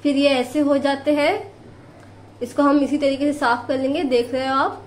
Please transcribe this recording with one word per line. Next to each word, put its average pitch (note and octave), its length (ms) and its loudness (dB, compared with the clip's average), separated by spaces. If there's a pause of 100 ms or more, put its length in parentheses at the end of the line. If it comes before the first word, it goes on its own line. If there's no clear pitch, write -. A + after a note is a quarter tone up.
फिर C#4+ 140 0
ये C#4 140 4
ऐसे B3+ 300 0
हो C#4+ 180 2
जाते C#4 360 0
हैं। D4 180 0 (1080)
इसको A#3+ 220 -2
हम C#4+ 180 4
इसी C4+ 180 0
तरीके C#4 340 0
से D4 60 -6
साफ D4 300 0
कर C4+ 100 -2
लेंगे, C#4 260 -2
देख B3 280 0
रहे C4 160 -2
हो C4+ 80 -2
आप? D#4 300 -2